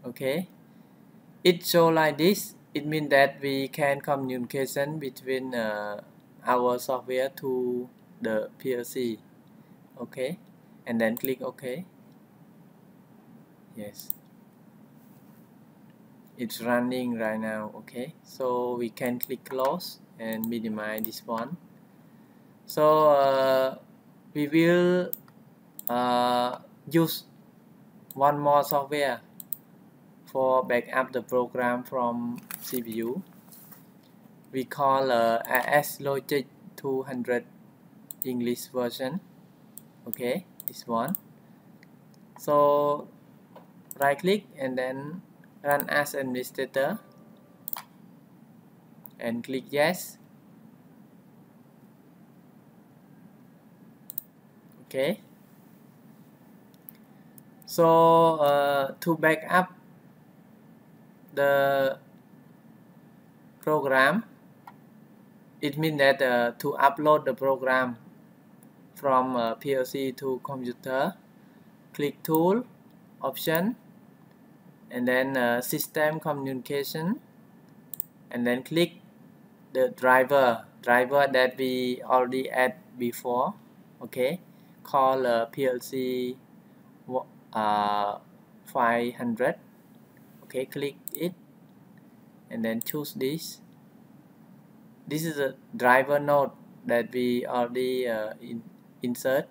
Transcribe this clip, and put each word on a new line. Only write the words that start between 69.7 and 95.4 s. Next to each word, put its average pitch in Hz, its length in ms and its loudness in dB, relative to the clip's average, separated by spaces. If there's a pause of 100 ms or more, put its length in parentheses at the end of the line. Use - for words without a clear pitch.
L 131 80 0
C 135 300 -4
to 131 280 -6
computer, 131 760 -4 (800)
click 143 300 -6
tool, 175 400 2 (580)
option, 160 540 -2 (1120)
and 123 160 -4
then, 131 300 2
uh, 120 240 2
system 156 600 -2
communication, 143 1000 -4 (1120)
and 123 160 -2
then 123 160 0
click 170 300 0 (800)
the 127 160 2
driver, 127 760 4 (160)
driver 127 460 4
that 127 300 2
we 127 480 -2
already 127 440 0
add 127 260 0 (220)
before. 123 560 -2 (480)
Okay, 131 380 -2 (440)
call, 131 440 2
uh, 113 180 2
P 135 220 -2
L 123 140 0
C, 127 560 -4 (1120)
uh, 104 640 0 (460)
five 120 520 0
hundred. 123 400 -2 (880)
Okay, 131 220 -8
click 143 300 -8 (160)
it, 175 220 -6 (1160)
and 113 140 -6
then 113 160 -2
choose - 340 -8
this. 139 460 -6 (1500)
This 156 200 -6
is 156 120 -4
a 135 180 -2 (200)